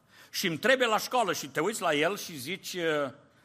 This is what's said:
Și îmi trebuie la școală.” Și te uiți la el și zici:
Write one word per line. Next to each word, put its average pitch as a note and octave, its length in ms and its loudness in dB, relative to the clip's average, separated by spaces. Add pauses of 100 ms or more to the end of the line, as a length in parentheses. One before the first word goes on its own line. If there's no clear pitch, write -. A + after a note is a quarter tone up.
(300)
Și - 180 -2
îmi D#3+ 100 0
trebuie B3+ 300 4
la G#3+ 100 4
școală.” G#3 360 0
Și D3 140 -6
te C#3 120 -4
uiți G3+ 220 0
la E3+ 120 2
el E3 240 2
și E3+ 200 -10
zici: F3+ 400 -10 (680)